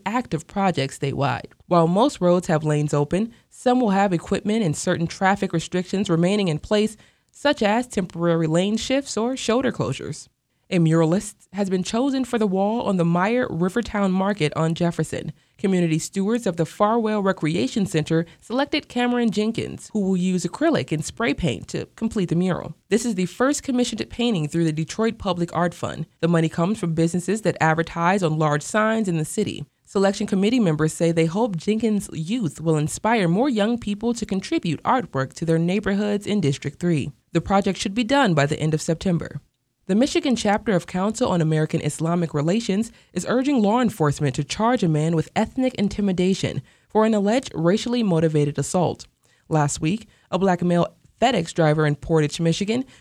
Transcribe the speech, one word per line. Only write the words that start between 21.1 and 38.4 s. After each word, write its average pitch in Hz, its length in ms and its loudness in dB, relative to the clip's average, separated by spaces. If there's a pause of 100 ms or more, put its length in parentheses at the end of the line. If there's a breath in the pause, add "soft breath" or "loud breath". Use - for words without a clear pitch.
paint 120 360 -4
to 131 260 -6
complete 226 320 -2
the 160 80 0
mural. 175 400 -2 (140)
This 233 160 2
is 226 100 -2
the 180 120 -2
first 277 360 0
commissioned 247 460 -2
painting 202 400 -2
through 165 160 0
the 156 80 0
Detroit 220 440 -2
Public 175 380 -4
Art 170 180 0
Fund. 98 320 -8 (140)
The 165 80 0
money 165 220 4
comes 180 300 0
from 170 140 -2
businesses 170 500 0
that 170 180 0
advertise 170 600 0
on 156 160 2
large 151 240 2
signs 220 460 0
in 170 100 0
the 156 80 0
city. - 400 -4 (200)
Selection 202 420 0
committee 208 320 2
members 156 320 2
say 170 220 0
they 165 140 4
hope 196 280 -2
Jenkins' 214 560 0
youth 175 480 -4
will 160 180 2
inspire 185 520 0
more 208 180 2
young 233 320 0
people 214 340 -2
to 233 120 -6
contribute 190 580 -4
artwork 180 520 -2
to 170 100 -6
their 160 120 2
neighborhoods 202 720 0
in 208 140 0
District 143 360 -2
three. 156 360 0 (180)
The 170 80 2
project 196 400 0
should 196 160 -4
be 247 80 0
done 254 300 4
by 143 140 4